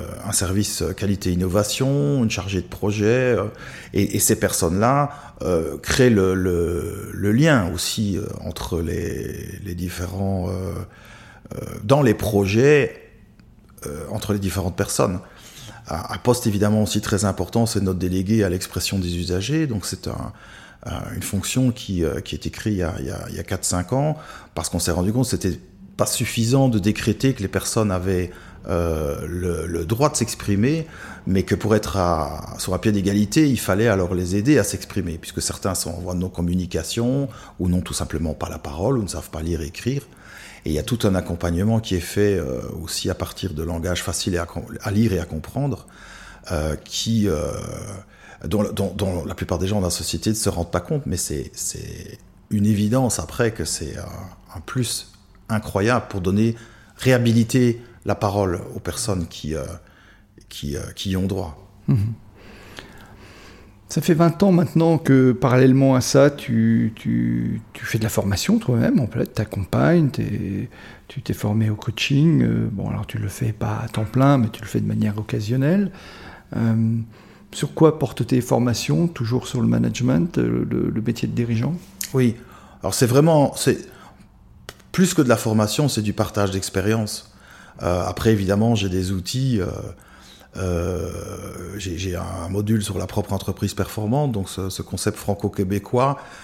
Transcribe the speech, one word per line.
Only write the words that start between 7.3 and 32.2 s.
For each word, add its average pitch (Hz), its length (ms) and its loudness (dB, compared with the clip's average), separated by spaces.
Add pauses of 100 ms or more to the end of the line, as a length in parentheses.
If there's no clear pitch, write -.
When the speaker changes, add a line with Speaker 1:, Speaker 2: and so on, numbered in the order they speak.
Speaker 1:
lien 127 420 6
aussi, 98 420 -2
euh, 95 100 -4 (180)
entre - 360 -4
les, 85 840 -6
les 92 100 -8
différents, 90 760 -4
euh, 92 240 -4 (840)
euh, - 40 -10 (240)
dans 135 200 4
les 113 120 6
projets, 107 800 4 (920)
euh, 71 260 -8
entre - 220 -2
les 104 40 0
différentes 90 380 0
personnes. 98 420 0 (680)
Un, - 220 -6
un 104 80 -8
poste - 280 2
évidemment 104 360 4
aussi 104 180 0
très 101 240 2
important, 101 420 0
c'est 107 140 -2
notre 92 180 0
délégué 95 460 2
à 92 60 2
l'expression 92 480 -2
des 87 180 -2
usagers, 98 500 -2
donc 107 200 -4
c'est - 200 -8
un, - 260 -6 (520)
un, - 300 -8
une 87 80 -8
fonction 123 480 0
qui, 92 340 -2
euh, 73 160 0
qui - 140 -8
a - 20 -4
été 110 140 -8
créée 107 240 -2
il 98 40 0
y 87 40 0
a, 80 180 -2
il 65 60 -6
y - 40 -6
a, 87 200 -8
il 82 60 -10
y 87 40 -6
a - 20 -6
quatre, 92 220 -6
cinq 90 300 -2
ans, 151 240 0 (360)
parce 78 140 -4
qu'on 87 120 -2
s'est 90 100 0
rendu 90 240 0
compte 127 100 2
que 127 60 -2
c'était 90 280 -2 (400)
pas - 80 0
suffisant 120 640 2
de 110 100 2
décréter 107 540 2
que - 80 -8
les 95 80 -2
personnes 104 420 0
avaient, 90 400 0 (380)
euh, 78 580 0
le, 85 400 -4
le 85 200 -4
droit 120 240 2
de - 60 -2
s'exprimer, 123 720 0 (400)
mais 92 160 2
que - 120 -2
pour 101 200 2
être 107 220 0
à, 80 640 0